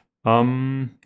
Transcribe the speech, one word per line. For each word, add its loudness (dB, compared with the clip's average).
Ähm, 0